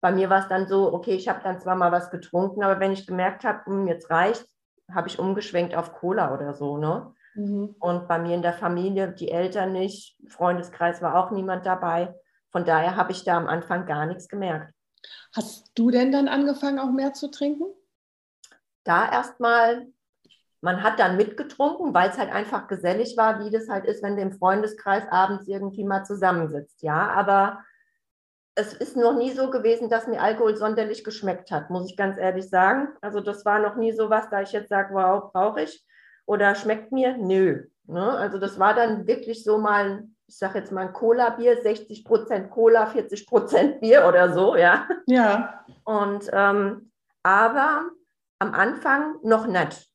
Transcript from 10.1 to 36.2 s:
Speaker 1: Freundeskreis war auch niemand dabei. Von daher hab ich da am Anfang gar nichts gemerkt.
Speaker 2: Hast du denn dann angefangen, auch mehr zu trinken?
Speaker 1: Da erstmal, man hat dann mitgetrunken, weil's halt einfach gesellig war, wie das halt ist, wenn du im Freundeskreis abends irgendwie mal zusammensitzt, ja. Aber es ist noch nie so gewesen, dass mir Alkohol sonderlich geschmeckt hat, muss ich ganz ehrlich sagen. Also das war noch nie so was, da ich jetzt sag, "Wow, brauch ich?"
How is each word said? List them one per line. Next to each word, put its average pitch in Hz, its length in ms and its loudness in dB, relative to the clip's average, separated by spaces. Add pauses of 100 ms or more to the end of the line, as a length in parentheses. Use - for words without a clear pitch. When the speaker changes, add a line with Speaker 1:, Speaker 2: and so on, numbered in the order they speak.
Speaker 1:
Freundeskreis 175 760 -2
war 170 140 0
auch 185 140 2
niemand 190 360 -4
dabei. 180 480 -2 (360)
Von 175 140 -4
daher 165 320 2
hab 202 140 0
ich 190 140 -8
da 180 120 2
am 165 100 -2
Anfang 175 400 -4
gar 151 200 -4
nichts 180 220 -10
gemerkt. 175 460 -8 (600)
Speaker 2:
Hast - 400 -10
du 233 160 4
denn 247 220 2
dann 277 160 2
angefangen, 277 500 -2
auch 269 120 -4
mehr 269 240 -2
zu 294 160 -10
trinken? 294 340 -4 (1200)
Speaker 1:
Da 175 260 2
erstmal, 240 760 2 (760)
man 180 220 -2
hat 220 160 0
dann 185 180 2
mitgetrunken, 285 800 -2
weil's 185 240 2
halt 220 140 -4
einfach 208 360 -6
gesellig 196 480 -2
war, 220 280 2
wie 214 60 -8
das 220 180 -4
halt 196 160 -6
ist, 214 180 -4
wenn 202 140 -4
du 202 60 -4
im 190 100 -4
Freundeskreis 202 800 0
abends 196 360 0
irgendwie 196 380 -8
mal 196 200 -2
zusammensitzt, 170 800 -4
ja. 160 280 -2
Aber 196 520 2 (920)
es 214 180 -4
ist - 240 -8
noch 233 180 4
nie 240 160 0
so 262 200 -2
gewesen, 233 380 0
dass 226 200 -2
mir 226 120 -2
Alkohol 220 360 2
sonderlich 214 480 -2
geschmeckt 196 480 -8
hat, 156 180 -6
muss 180 200 -6
ich - 60 -20
ganz 196 220 -2
ehrlich 185 300 -2
sagen. 208 400 2 (120)
Also 208 200 -6
das 202 240 -8
war 208 160 2
noch 208 160 -2
nie 226 160 -2
so 220 180 0
was, 220 200 2
da 202 120 -2
ich 196 100 -8
jetzt 208 180 -6
sag, 196 220 0
"Wow, 190 400 2
brauch 208 260 0
ich?" - 280 -8 (400)